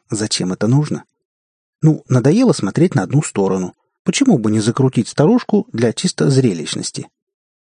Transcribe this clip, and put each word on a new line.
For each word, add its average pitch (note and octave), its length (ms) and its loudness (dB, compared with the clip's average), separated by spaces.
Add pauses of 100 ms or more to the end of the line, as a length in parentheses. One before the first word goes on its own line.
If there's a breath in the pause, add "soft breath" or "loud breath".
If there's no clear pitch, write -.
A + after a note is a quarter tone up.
зачем G2+ 440 -4
это G#2 140 -2
нужно? C#3 360 0 (800)
Ну, D#3 260 2
надоело D#3 460 2
смотреть C3+ 420 0
на G2 80 0
одну C3 180 0
сторону. F#2+ 540 -2 (280)
Почему C3+ 340 2
бы A2 120 -2
не A2 120 0
закрутить A#2+ 480 0
старушку G#3 640 0
для A2+ 180 0
чисто - 380 -2
зрелищности? A#2+ 800 -2 (540)